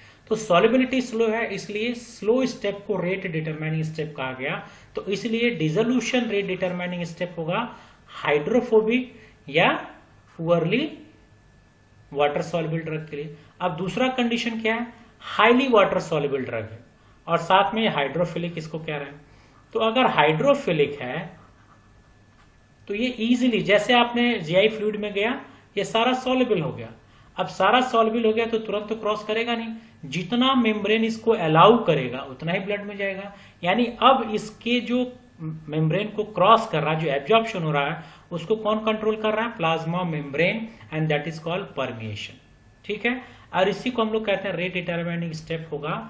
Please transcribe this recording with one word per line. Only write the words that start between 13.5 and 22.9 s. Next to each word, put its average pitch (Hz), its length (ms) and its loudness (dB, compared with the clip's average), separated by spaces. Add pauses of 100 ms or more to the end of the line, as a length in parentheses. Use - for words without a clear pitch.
अब 175 160 -2
दूसरा 196 300 -2
condition 233 540 -2
क्या 220 140 0
है, 240 180 -6 (280)
Highly 247 460 6
water 202 320 4
soluble 139 440 -2
ड्रग 113 200 -6
है - 160 -14 (480)
और 165 100 2
साथ 196 360 4
में 220 140 0
hydrophilic 165 680 -2
इसको 156 220 -10
कह 151 180 -8
रहे 139 100 -10
हैं। 147 140 -18 (520)
तो 220 60 -2
अगर 226 280 2
hydrophilic 156 920 2
है 143 400 -10 (1500)
तो 202 60 -6